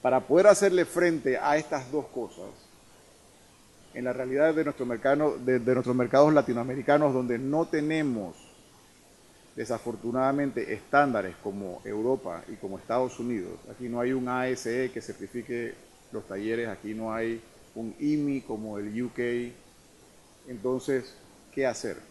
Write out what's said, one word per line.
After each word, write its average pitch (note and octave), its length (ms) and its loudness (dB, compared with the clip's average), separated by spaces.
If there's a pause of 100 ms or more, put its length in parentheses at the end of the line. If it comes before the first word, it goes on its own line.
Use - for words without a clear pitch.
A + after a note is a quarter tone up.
Para B2+ 180 4
poder E3+ 260 6
hacerle F#3+ 380 8
frente D#3+ 540 0
a D3 180 2
estas D3 340 -4
dos C#3 180 -4
cosas, G#2 420 -10 (1400)
en A#2+ 100 -8
la B2+ 80 -2
realidad C3 420 2
de D#3 80 0
nuestro C#3+ 220 -4
mercado, C3+ 540 2
de, B2+ 200 2
de A#2+ 140 2
nuestros B2 240 2
mercados C3+ 380 8
latinoamericanos, C3 800 2
donde B2 240 0
no C#3+ 280 0
tenemos, D3+ 680 -2 (1200)
desafortunadamente, A#2+ 1160 -2
estándares A2 680 2
como G2 400 -8
Europa G#2+ 680 -4
y A2 40 -12
como F#2+ 220 -10
Estados B2 400 -4
Unidos, G#2 360 -6 (180)
aquí B2 160 -12
no A#2+ 120 -4
hay B2 120 0
un B2+ 160 -4
A B2+ 200 -2
S B2 360 -2
E B2+ 80 -6
que A#2 80 -8
certifique A2+ 760 -10 (380)
los A2+ 160 -10
talleres, A2+ 400 -4
aquí G#2 240 -8
no A2 200 -6
hay A2+ 280 -4 (340)
un A2+ 240 -10
imi D3 440 -2
como G#2+ 360 -8
el G#2 240 -6
U A#2+ 100 -6
K, B2 100 -6 (1200)
entonces, B2+ 680 -2 (360)
¿qué C3+ 140 0
hacer? A2+ 300 -4 (140)